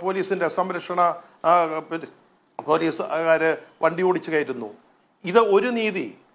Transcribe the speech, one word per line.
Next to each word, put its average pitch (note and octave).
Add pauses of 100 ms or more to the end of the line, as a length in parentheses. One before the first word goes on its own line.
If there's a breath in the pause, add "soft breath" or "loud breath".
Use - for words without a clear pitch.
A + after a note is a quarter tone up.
പോലീസിൻ്റെ F#3
സംരക്ഷണ, F3 (440 loud breath)
ആ, E3 (400)
പിന്നെ D#3+ (580)
പോലീസുകാര് D#3+ (260 loud breath)
വണ്ടി E3
ഓടിച്ച് F#3
കയറ്റുന്നു. B2 (500)
ഇത് F#3
ഒരു G#3
നീതി. G#3+ (160)